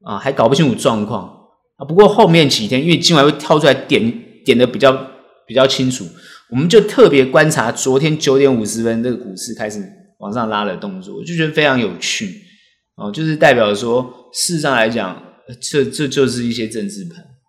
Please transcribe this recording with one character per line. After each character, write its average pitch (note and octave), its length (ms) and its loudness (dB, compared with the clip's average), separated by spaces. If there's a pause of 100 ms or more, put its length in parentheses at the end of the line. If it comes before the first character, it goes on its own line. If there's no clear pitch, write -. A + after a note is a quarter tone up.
啊， G#2 120 -10
还 C#3 140 -4
搞 A#2 160 2
不 B2+ 80 4
清 D#3+ 120 4
楚 A2 80 0
状 A2 300 -2
况 G#2+ 200 -8 (520)
啊。 C#3 80 -14
不 D3+ 80 -8
过 G3+ 140 8
后 G#3 180 4
面 E3 220 4
几 A2 200 -2
天， B2+ 140 -2
因 E3 80 -2
为 E3 80 4
金 - 180 0
管 C#3+ 100 4
会 D3+ 80 4
跳 D3+ 260 0
出 D3+ 60 0
来 C3+ 80 6
点， A#2 400 0 (320)
点 A#2+ 120 4
得 B2+ 100 4
比 A2+ 100 -8
较， C3 140 4 (560)
比 A2+ 60 -16
较 C3 120 4
清 C3+ 240 0
楚， A2 160 -8 (440)
我 A#2+ 80 -10
们 D3+ 100 0
就 G#3 140 6
特 G#3 280 4
别 C#3 160 4
观 D#3 240 2
察 A#2+ 220 -2
昨 C3 260 -2
天 D3+ 220 0
九 C3+ 180 2
点 C#3 160 4
五 A2 120 -2
十 A2 180 -6
分 A2+ 180 -2
这 B2+ 80 -4
个 A#2+ 60 -4
股 G#2 220 -14
市 A2+ 160 -12
开 G#2+ 160 -8
始 G#2 120 -10 (380)
往 G2+ 140 -12
上 A2+ 160 -4
拉 G#2 160 -4
的 F#2+ 100 -6
动 F#2 260 -12
作， G2 140 -16
我 G2+ 80 -14
就 E3 100 -10
觉 D#3+ 140 -2
得 D#3 60 -6
非 D#3 100 0
常 C3+ 160 2
有 F#2 200 -4
趣， - 300 -8 (680)
哦， G#2 120 -10
就 D3 160 -6
是 D#3 120 -4
代 D3+ 160 4
表 G#2+ 200 2
说， A#2 280 -2 (320)
事 - 220 -6
实 D#3 40 -2
上 C#3+ 160 0
来 A2+ 140 2
讲， F#2+ 340 -6 (380)
这， C#3 240 -2
这 C#3+ 240 -6
就 C#3 180 0
是 A#2+ 160 -4
一 A#2+ 80 -4
些 A2+ 160 -6
政 G#2+ 220 -8
治 G2 160 -14
盘。 E2+ 180 -18 (260)